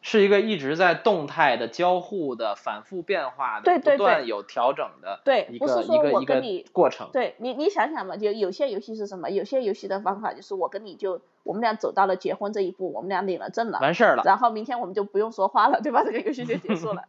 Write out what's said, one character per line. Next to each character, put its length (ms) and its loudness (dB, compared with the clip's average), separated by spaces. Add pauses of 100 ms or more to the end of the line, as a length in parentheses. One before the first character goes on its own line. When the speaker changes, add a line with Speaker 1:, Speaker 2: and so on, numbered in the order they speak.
Speaker 1:
是 140 6
一 60 8
个 120 6
一 160 0
直 220 -2
在 160 4
动 320 2
态 320 2
的、 100 -2
交 320 2
互 360 -6
的、 200 -2
反 280 -10
复 180 -10
变 300 -4
化 280 -4
的、 40 -16
Speaker 2:
对， 160 4
对， 40 -10
对。 140 4
Speaker 1:
不 60 2
断 240 4
有 160 -4
调 280 0
整 160 -4 (140)
的 180 -10 (300)
一 80 -12
个， 0 -
Speaker 2:
对， 0 -
不 100 -2
是 140 2
说 160 2 (140)
我 120 2
跟 200 2
你 140 -4
Speaker 1:
一 20 -4
个， 20 -12
一 0 -
个 100 -20
过 200 4
程。 200 -12
Speaker 2:
对， 280 -2
你， 160 -6
你 160 0
想 200 0
想 140 -8
嘛， 100 -8
就 160 0
有 200 -2
限 180 -2
游 100 -4
戏 160 -12
是 120 -8
什 100 -12
么？ 140 -6
有 120 0
限 200 -2
游 100 0
戏 140 -10
的 140 -2
方 200 -4
法 140 -4
就 80 -20
是 100 -10
我 160 -2
跟 160 -10
你 80 -16
就， 280 -6 (200)
我 120 -8
们 80 -4
俩 120 0
走 180 -4
到 140 4
了 100 0
结 200 -4
婚 180 -6
这 80 -2
一 80 0
步， 240 -8
我 80 -8
们 80 -8
俩 160 -2
领 140 -4
了 100 -10
证 220 -4
了。 80 -4
Speaker 1:
完 160 2
事 100 4
儿 100 6
了。 100 0
Speaker 2:
然 120 6
后 140 2
明 120 -6
天 160 -6
我 60 -6
们 80 -10
就 100 -2
不 140 -4
用 140 0
说 160 0
话 220 4
了， 120 2
对 100 -4
吧？ 140 2
这 60 -4
个 80 -2
游 120 -4
戏 140 -8
就 120 -2
结 180 -4
束 180 -6
了。 160 -10